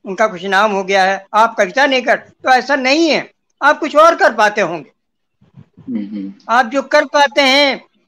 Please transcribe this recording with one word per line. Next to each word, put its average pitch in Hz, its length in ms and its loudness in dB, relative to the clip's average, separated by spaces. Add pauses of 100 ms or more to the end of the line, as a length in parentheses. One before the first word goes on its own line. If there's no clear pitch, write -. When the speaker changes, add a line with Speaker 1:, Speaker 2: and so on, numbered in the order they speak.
Speaker 1:
उनका 220 240 -2
कुछ 180 180 -8
नाम 202 260 0
हो 196 120 -4
गया 190 200 0
है, 190 300 -2
आप 226 240 2
कविता 208 280 0
नहीं 262 160 0
कर, 226 140 0
तो - 340 -10
ऐसा 254 260 2
नहीं 285 340 0
है, 185 220 -4 (300)
आप 294 180 2
कुछ 294 160 -4
और 320 200 6
कर 302 180 2
पाते 214 280 0
होंगे। 165 300 -6 (880)
Speaker 2:
हम्म, 107 260 -8
हम्म। - 280 -12 (160)
Speaker 1:
आप 240 160 2
जो 269 160 -4
कर 294 240 0
पाते 285 360 2
हैं 269 440 0 (220)